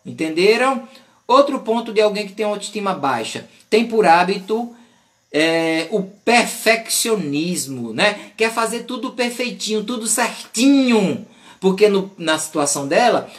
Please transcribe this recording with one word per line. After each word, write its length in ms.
Entenderam? 840
Outro 300
ponto 340
de 80
alguém 240
que 100
tem 120
autoestima 480
baixa. 540
Tem 160
por 220
hábito, 640
é, 580
o 140
perfeccionismo, 1900
né? 440
Quer 160
fazer 320
tudo 260
perfeitinho, 720
tudo 240
certinho. 1200
Porque 300
no, 300
na 200
situação 480
dela, 420